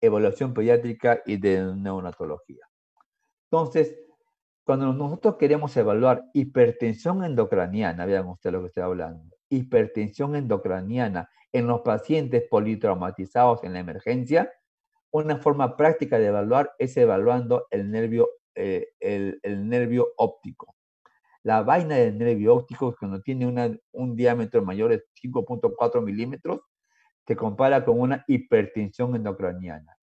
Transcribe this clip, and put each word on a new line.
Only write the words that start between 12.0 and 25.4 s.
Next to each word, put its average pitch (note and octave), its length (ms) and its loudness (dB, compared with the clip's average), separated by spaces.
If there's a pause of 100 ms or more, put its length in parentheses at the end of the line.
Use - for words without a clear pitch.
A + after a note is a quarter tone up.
politraumatizados G#2+ 1120 0
en F#2 80 -10
la F2+ 80 -8
emergencia, B2 720 -2 (580)
una D3+ 280 -2
forma C#3 400 0
práctica D3 420 2
de G#2+ 60 4
evaluar G#2 540 0
es B2+ 180 -4
evaluando A#2+ 760 2
el G2+ 200 -4
nervio, A2+ 380 2 (260)
eh, F#2+ 340 -4 (100)
el, G2 420 -4
el G2+ 280 -6
nervio A#2+ 480 2
óptico. - 580 -4 (680)
La A2 180 2
vaina D3+ 360 0
del A2 200 2
nervio A#2 380 4
óptico, B2 420 -4
cuando G2 240 -8
tiene B2+ 240 -4
una, A#2+ 240 -2 (220)
un B2 240 -6
diámetro A#2 480 2
mayor G2+ 260 0
de A2+ 140 0 (100)
cinco B2+ 320 -6